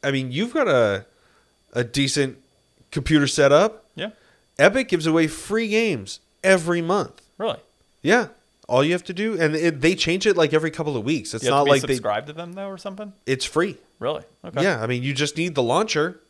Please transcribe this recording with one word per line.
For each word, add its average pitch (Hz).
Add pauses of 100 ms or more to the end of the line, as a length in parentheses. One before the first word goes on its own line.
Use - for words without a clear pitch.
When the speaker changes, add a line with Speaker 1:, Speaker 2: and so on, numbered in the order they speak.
Speaker 1:
I 139
mean, 131
you've 208
got 294
a, 113 (680)
a 123
decent 139 (520)
computer 147
setup. 147 (100)
Speaker 2:
Yeah. 202 (480)
Speaker 1:
Epic 233
gives 160
away 160
free 220
games 202 (220)
every 175
month. 180 (180)
Speaker 2:
Really? 226 (440)
Speaker 1:
Yeah. 202 (380)
All 123
you 156
have 180
to -
do, 202
and 156
it, 156
they 170
change 185
it, 208
like, 160
every 156
couple 151
of 107
weeks. 135
It's 120
Speaker 2:
You 127
have 139
Speaker 1:
not -
Speaker 2:
to 143
be 143
Speaker 1:
like 139
they 135
Speaker 2:
subscribed 110
to 151
them, 170
though, 196
or 190
something? 202 (140)
Speaker 1:
It's 131
free. 170 (220)
Speaker 2:
Really? 143 (200)
Okay. 165
Speaker 1:
Yeah, 165
I 113
mean, 123
you 135
just 143
need 165
the 139
launcher. 160 (120)